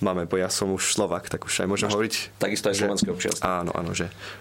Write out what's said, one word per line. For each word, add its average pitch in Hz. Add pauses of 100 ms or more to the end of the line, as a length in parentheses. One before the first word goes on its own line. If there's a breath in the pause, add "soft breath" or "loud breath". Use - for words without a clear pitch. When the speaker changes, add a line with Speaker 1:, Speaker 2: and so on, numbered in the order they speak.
Speaker 1:
máme, 92
bo 80
ja 92
som 95
už -
Slovák, 92
tak -
už -
aj 90
môžem 101
Speaker 2:
Máš 104
Speaker 1:
hovoriť, 110 (260)
Speaker 2:
takisto 101
aj 101
Speaker 1:
že 101
Speaker 2:
slovenské 98
občianstvo. -
Speaker 1:
áno, 90
áno, 87
že, 90 (320 loud breath)